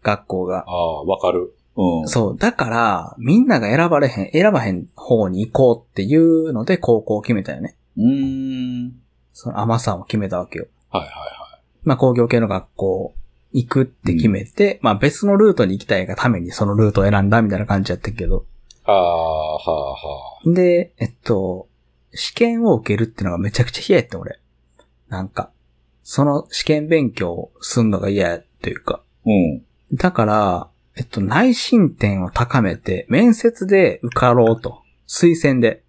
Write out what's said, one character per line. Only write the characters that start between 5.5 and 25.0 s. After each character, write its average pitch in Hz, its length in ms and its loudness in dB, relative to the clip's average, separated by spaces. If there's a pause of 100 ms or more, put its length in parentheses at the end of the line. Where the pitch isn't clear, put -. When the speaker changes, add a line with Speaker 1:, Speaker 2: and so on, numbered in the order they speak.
Speaker 1:
こ 127 200 4
う - 200 -6
っ - 20 -20
て 98 100 -2
い 139 120 2
う 160 360 4
の 117 120 -4
で、 175 140 0
高 113 240 2
校 107 140 -2
を 104 60 -4
決 117 120 -2
め 98 80 -4
た 80 100 -10
よ 65 80 -10
ね。 - 140 -10 (220)
Speaker 2:
う - 40 -4
ー 131 880 -2
ん。 123 60 -12 (400)
Speaker 1:
そ - 180 -10
の - 80 -8
甘 113 220 0
さ 104 160 -4
を 90 80 -14
決 - 140 -4
め 98 100 -4
た 90 100 -4
わ 87 80 -6
け 82 140 -14
よ。 82 60 -12 (240)
Speaker 2:
は 95 100 -4
い - 20 -10
は - 60 -14
い - 20 -20
は - 460 -18
い。 - 40 -20 (220)
Speaker 1:
ま 139 120 2
あ、 - 20 -4
工 127 180 4
業 120 140 2
系 120 120 2
の 113 80 0
学 95 260 -6
校 95 400 -4 (380)
行 123 160 -2
く 135 140 2
っ 127 40 2
て - 280 -6
決 82 140 2
め 101 160 0
て、 202 300 0
Speaker 2:
う - 20 -14
ん。 - 60 -20
Speaker 1:
ま 113 100 2
あ、 - 20 4
別 143 320 -2
の 202 100 4
ル 196 140 6
ー 92 40 2
ト 120 100 2
に 92 80 0
行 98 100 -6
き - 20 -18
た 101 140 0
い 92 80 -4
が 92 100 -8
た - 120 0
め 104 120 0
に 87 120 -10
そ - 120 -2
の 101 100 -2
ル 107 140 4
ー 104 40 0
ト 98 100 2
を 98 80 4
選 101 140 2
ん 98 60 2
だ 113 120 4
み 104 80 0
た 98 60 -2
い - 20 -4
な 104 80 -4
感 98 160 0
じ 92 100 -4
や 87 40 -4
っ - 40 -14
た 104 120 -8
け 92 140 -6
ど。 87 200 0 (380)
Speaker 2:
は 104 100 4
あ、 82 640 0
は - 100 -8
あ、 73 260 -4
は 69 60 -12 (480)
あ。 165 40 2
Speaker 1:
で、 175 480 2
え 120 80 -4
っ - 60 -8 (120)
と、 95 440 -4 (460)
試 - 200 -10
験 233 300 0
を 202 120 4
受 107 100 -6
け 104 100 0
る 104 80 0
っ - 40 -6
て - 160 -10
の 90 60 -2
が 87 80 -6
め 101 120 -4
ち - 100 -4
ゃ 120 40 4
く - 60 -8
ち - 100 -10
ゃ - 60 -14
嫌 190 140 2
や - 40 -4
っ - 40 -16
て、 - 80 -14
俺。 - 220 -14 (680)